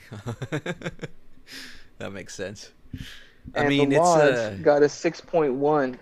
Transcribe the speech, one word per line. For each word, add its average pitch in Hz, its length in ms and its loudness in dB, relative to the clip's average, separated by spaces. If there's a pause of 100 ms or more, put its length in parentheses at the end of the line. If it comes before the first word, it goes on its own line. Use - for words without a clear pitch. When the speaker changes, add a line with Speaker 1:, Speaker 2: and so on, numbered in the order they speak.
(100)
Speaker 1:
<laughs> 113 400 -12 (1500)
That 101 140 -12
makes 92 220 -14
sense. 101 380 -12 (840)
I - 80 -2
Speaker 2:
And 143 60 2
Speaker 1:
mean, 143 240 4
Speaker 2:
The - 0 -
Speaker 1:
it's 165 240 6
Speaker 2:
Lodge - 0 -
Speaker 1:
a 120 460 2
Speaker 2:
got 147 200 4
a 143 60 6
six - 320 -4
point 151 340 0
one. 139 480 0